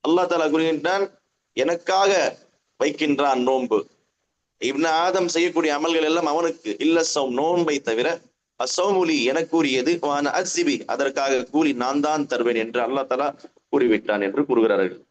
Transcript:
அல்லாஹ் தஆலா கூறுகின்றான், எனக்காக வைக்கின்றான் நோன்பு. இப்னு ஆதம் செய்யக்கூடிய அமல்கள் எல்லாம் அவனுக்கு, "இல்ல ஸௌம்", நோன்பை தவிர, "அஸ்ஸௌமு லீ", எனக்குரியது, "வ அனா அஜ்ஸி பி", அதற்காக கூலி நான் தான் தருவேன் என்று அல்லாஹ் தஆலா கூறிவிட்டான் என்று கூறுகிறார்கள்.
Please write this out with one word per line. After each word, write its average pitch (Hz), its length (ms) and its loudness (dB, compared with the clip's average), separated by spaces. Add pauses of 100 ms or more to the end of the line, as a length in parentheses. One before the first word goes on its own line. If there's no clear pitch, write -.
அல்லாஹ் 175 240 2
தஆலா 165 200 0
கூறுகின்றான், 160 560 0 (480)
எனக்காக 175 600 0 (680)
வைக்கின்றான் 143 640 0
நோன்பு. 123 360 0 (800)
இப்னு 135 260 -2
ஆதம் 175 420 0
செய்யக்கூடிய 165 500 0
அமல்கள் 165 240 0
எல்லாம் 160 240 0
அவனுக்கு, 160 520 -2
"இல்ல 160 260 2 (100)
ஸௌம்", 135 160 0
நோன்பை 156 500 0
தவிர, 117 280 -2 (520)
"அஸ்ஸௌமு 185 440 0
லீ", 156 240 0
எனக்குரியது, 151 720 0
"வ 147 120 -4
அனா 143 240 0
அஜ்ஸி 180 300 -2
பி", 135 220 0
அதற்காக 135 580 -2
கூலி 147 280 0
நான் 131 280 0
தான் 151 260 0
தருவேன் 120 300 0
என்று 113 240 -2
அல்லாஹ் 131 260 -2
தஆலா 135 220 -2 (380)
கூறிவிட்டான் 110 560 2
என்று 101 240 -2
கூறுகிறார்கள். 101 540 2 (100)